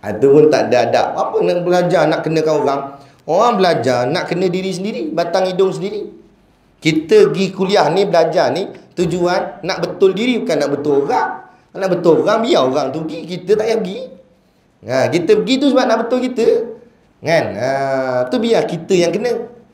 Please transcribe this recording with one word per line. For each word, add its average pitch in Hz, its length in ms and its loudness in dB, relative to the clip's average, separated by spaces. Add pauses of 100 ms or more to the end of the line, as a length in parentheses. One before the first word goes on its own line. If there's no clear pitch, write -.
Itu 117 220 0
pun 147 180 8
tak 117 220 2
ada 120 180 2
adab. 117 200 2 (100)
Apa 208 260 -4
nak 175 220 0
belajar, 175 420 2
nak 156 140 0
kenakan 156 420 0
orang? 139 180 -2 (460)
Orang 214 320 2
belajar 127 480 2
nak 156 240 -4
kena 180 160 -2
diri 185 240 -2
sendiri, 180 400 -6
batang 185 400 0
hidung 180 240 2
sendiri. 196 320 -8 (720)
Kita 196 560 4
pergi 185 180 -2
kuliah 185 400 2
ni, 190 160 2
belajar 160 460 2
ni, 180 160 -4 (260)
tujuan 175 680 -2
nak 180 180 -4
betul 190 320 2
diri, 233 240 0
bukan 160 220 -2
nak 143 100 -2
betul 143 380 0
orang. 151 200 0 (480)
Nak 190 140 -4
betul 170 340 2
orang, 220 200 2
biar 240 180 2
orang 131 320 0
tu 160 80 -8
pergi, - 220 -8
kita 175 340 -6
tak 214 80 -2
payah 220 140 0
pergi. 190 180 -6 (880)
Ha, 123 80 -4 (140)
kita 175 220 0 (120)
pergi 220 160 0
tu 294 140 2
sebab 247 160 2
nak 226 160 2
betul 254 180 -2
kita. 240 240 0 (680)
Kan? 151 280 0 (120)
Ha, 123 120 -2 (600)
tu 254 80 -2
biar 220 320 2
kita 170 240 -4
yang 170 180 2
kena. 233 200 -4 (420)